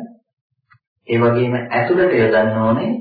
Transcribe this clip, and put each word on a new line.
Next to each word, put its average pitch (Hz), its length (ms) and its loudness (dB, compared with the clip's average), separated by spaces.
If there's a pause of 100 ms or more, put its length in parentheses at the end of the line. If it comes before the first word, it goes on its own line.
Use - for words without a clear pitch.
(1080)
ඒ 117 100 0
වගේම 120 380 0
ඇතුළට 123 580 -2
යොදන්න 110 420 2
ඕනේ 117 340 0 (100)